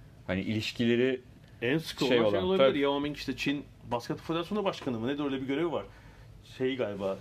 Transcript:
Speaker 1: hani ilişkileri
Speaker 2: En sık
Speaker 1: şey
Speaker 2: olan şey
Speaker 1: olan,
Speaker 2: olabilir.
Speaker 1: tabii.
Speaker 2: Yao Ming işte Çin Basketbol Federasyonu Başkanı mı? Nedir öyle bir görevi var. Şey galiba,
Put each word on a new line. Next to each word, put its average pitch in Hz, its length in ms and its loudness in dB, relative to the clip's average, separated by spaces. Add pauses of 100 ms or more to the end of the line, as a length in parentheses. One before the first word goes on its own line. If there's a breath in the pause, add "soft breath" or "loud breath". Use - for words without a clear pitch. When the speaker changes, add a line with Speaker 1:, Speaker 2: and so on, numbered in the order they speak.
(280 loud breath)
Speaker 1:
hani 95 140 0
ilişkileri 117 800 2 (400)
Speaker 2:
En 127 160 2
sık - 220 -6
Speaker 1:
şey 143 80 0
Speaker 2:
olan 123 80 4
şey 104 240 4
Speaker 1:
olan, - 40 0
Speaker 2:
olabilir. 185 260 6
Speaker 1:
tabii. 143 100 0
Speaker 2:
Yao 139 200 2
Ming 147 180 -4
işte 127 200 -6
Çin 143 260 -2 (280)
Basketbol 120 320 -4
Federasyonu 175 400 -2
Başkanı 143 360 -2
mı? 117 80 -2
Nedir 143 160 -2
öyle 135 180 -2
bir 135 60 -6
görevi 151 240 0
var. 104 140 -4 (720 loud breath)
Şey 131 180 0
galiba, 101 460 -2